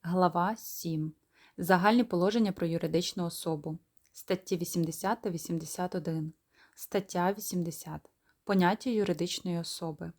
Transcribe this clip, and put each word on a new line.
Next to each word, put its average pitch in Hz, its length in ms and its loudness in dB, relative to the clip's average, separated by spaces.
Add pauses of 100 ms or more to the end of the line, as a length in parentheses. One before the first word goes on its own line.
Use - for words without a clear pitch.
глава 180 540 2
сім, 156 580 -6 (440)
загальні 190 460 6
положення 208 480 2
про 175 160 -2
юридичну 165 580 0
особу, 160 520 -4 (360)
статті 180 440 -4
вісімдесят 175 640 -2
та 214 80 -4
вісімдесят 170 640 -4
один, 160 380 -4 (420)
стаття 190 640 0
вісімдесят, 165 720 -6 (340)
поняття 196 460 4
юридичної 180 680 0
особи. 165 600 -8